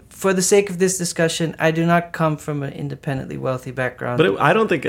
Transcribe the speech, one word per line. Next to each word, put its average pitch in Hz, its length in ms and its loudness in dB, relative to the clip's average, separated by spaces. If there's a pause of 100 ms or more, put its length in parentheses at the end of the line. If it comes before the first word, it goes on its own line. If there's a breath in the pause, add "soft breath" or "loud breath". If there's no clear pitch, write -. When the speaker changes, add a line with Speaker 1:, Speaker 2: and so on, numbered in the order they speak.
Speaker 1:
for - 240 -2
the 185 100 2
sake 202 280 4
of 175 80 -6
this 180 200 2
discussion, 165 600 -2
I 160 140 4
do 165 120 0
not 170 280 2
come 156 240 0
from 147 260 -6
an 139 100 -6
independently 139 640 -8
wealthy 131 360 -6
background. 123 460 -4
Speaker 2:
But 165 80 4
it, 196 120 0
I 147 140 4
don't 214 160 2
think, 156 200 -2